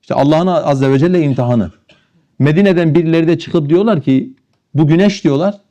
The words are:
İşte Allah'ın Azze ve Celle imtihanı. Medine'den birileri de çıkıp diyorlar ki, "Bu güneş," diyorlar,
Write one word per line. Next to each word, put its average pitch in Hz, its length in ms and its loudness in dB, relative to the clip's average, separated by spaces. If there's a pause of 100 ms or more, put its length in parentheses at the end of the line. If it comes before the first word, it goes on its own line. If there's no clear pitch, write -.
İşte - 120 -10
Allah'ın 156 340 0
Azze 143 440 0
ve 139 80 2
Celle 175 220 0
imtihanı. 123 500 -2 (680)
Medine'den 165 560 2
birileri 165 320 0
de 160 120 0
çıkıp 151 300 -4
diyorlar 185 320 0
ki, 131 320 -2 (400)
"Bu 147 140 2
güneş," 190 360 2
diyorlar, 165 480 -2